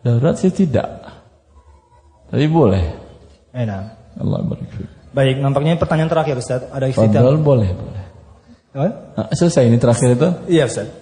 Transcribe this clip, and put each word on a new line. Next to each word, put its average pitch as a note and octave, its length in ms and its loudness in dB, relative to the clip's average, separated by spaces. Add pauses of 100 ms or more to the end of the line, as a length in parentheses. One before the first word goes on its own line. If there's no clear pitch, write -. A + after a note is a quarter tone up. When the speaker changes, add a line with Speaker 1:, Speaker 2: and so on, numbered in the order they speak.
Speaker 1:
Darurat A#2+ 340 2
sih F#3 160 0
tidak. - 480 -2 (1300)
Tapi C#3 160 0
boleh. B2 400 4 (680)
Speaker 2:
Enak. G#2+ 320 -6 (380)
Speaker 1:
Allah - 220 -2
barik - 260 -8
fiik. - 220 -14 (240)
Speaker 2:
Baik, C3+ 240 2
nampaknya C#3+ 400 0
pertanyaan D#3+ 340 -2
terakhir, D3+ 240 0
Ustaz. B2+ 320 -6
Ada C3+ 220 -4
ikhtitam? A2+ 240 2
Speaker 1:
Fadal, C3 240 4
boleh, C3 340 2
boleh. F#2 320 -10 (680)
Speaker 2:
Apa? D3 140 -2 (260)
Speaker 1:
Nah, G#2+ 160 -6
selesai E3 340 2
ini A#2 140 4
terakhir B2 340 2
itu? C#3 160 2 (220)
Speaker 2:
Iya, D3+ 160 4
Ustaz. A2 240 -8 (120)